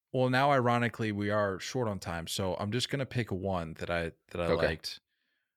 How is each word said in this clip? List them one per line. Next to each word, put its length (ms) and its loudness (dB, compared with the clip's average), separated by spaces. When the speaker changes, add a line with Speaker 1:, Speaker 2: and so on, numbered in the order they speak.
Speaker 1:
Well, 160 4
now 200 4
ironically 640 2
we 180 0
are 300 2
short 300 -2
on 100 -4
time, 260 -6
so 320 -2
I'm 140 -4
just 180 -2
gonna 160 -2
pick 280 -4
one 460 -2
that 100 -6
I, 240 0
that 80 -8
I 60 0
Speaker 2:
Okay. 220 2
Speaker 1:
liked, 340 -6